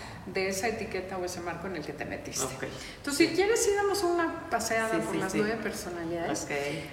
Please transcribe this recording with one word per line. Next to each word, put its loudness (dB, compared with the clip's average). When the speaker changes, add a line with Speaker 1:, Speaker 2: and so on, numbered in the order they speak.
Speaker 1:
de 0
esa 0
etiqueta -4
o -2
ese -4
marco -6
en -4
el -4
que -6
te -6
metiste. -4
Speaker 2:
Ok. -6
Speaker 1:
Entonces, -4
si 8
Speaker 2:
Sí. -2
Speaker 1:
quieres, 6
sí 6
damos 4
una 2
paseada 2
Speaker 2:
Sí, 2
Speaker 1:
por -2
Speaker 2:
sí, 0
Speaker 1:
las 0
Speaker 2:
sí. 2
Speaker 1:
nueve 2
personalidades. -2
Speaker 2:
Ok. -6